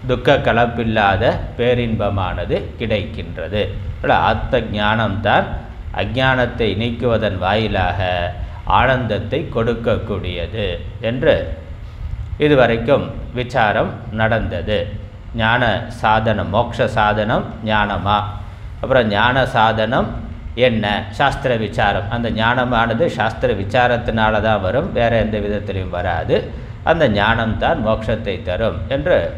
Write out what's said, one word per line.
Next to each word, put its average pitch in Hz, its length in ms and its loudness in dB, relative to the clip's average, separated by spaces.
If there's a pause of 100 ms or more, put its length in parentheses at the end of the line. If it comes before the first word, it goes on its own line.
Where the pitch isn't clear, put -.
துக்க 127 320 4 (100)
கலப்பில்லாத 113 840 2 (260)
பேரின்பமானது 107 960 0 (200)
கிடைக்கின்றது. 92 880 -4 (640)
ஆத்ம 113 340 0 (160)
ஞானம்தான் 104 720 2 (460)
அஞ்ஞானத்தை 120 800 0
நீக்குவதன் 113 680 0
வாயிலாக 98 560 0 (760)
ஆனந்தத்தை 123 720 0
கொடுக்கக்கூடியது 104 1160 -2 (420)
என்று 127 260 4 (1040)
இதுவரைக்கும் 123 680 4 (280)
விசாரம் 123 580 2 (220)
நடந்தது. 104 680 0 (540)
ஞான 113 280 2 (360)
சாதனம், 110 540 2
மோட்ச - 260 0 (160)
சாதனம் 107 520 2 (180)
ஞானமா, 104 540 2 (640)
அப்புறம் 120 320 4
ஞான 117 240 4 (160)
சாதனம் 113 580 2 (460)
என்ன, 113 300 2 (240)
சாஸ்திர 131 460 0
விசாரம். 104 540 0
அந்த 117 200 -2
ஞானமானது 117 800 2
சாஸ்திர 117 500 0
விசாரத்தினால 113 840 2
தான் 104 220 2
வரும், 113 280 0
வேற 117 200 2 (100)
எந்த 107 180 0
விதத்திலையும் 95 560 -4
வராது. 87 400 0 (480)
அந்த 165 260 4
ஞானம்தான் 113 720 2
மோட்சத்தை 107 500 -2 (140)
தரும் 92 300 -2 (160)
என்று 147 220 2 (220)